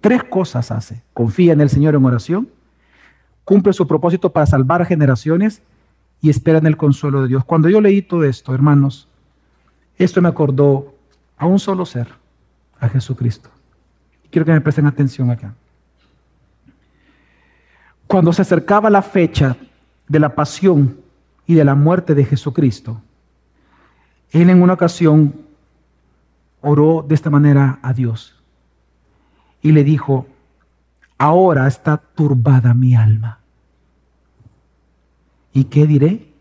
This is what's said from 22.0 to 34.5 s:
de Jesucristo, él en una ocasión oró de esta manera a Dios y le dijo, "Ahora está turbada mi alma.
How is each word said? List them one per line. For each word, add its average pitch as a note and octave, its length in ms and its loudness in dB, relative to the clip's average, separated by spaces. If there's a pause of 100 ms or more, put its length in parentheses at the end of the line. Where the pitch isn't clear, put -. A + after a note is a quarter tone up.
de C#3 100 2
Jesucristo, B2 760 -6 (1300)
él E3+ 180 4
en F3+ 120 4
una F3+ 120 4
ocasión D#3 640 0 (1300)
oró D3+ 460 2
de D#3 80 0
esta D#3 140 -4
manera C#3+ 520 2
a C3 120 -6
Dios A#2 480 -8 (1200)
y D3+ 120 0
le D3 100 4
dijo, C#3 420 -2 (920)
"Ahora D3+ 500 2
está D3+ 300 -2
turbada B2+ 760 0
mi B2+ 220 2
alma. A2 440 0 (2250)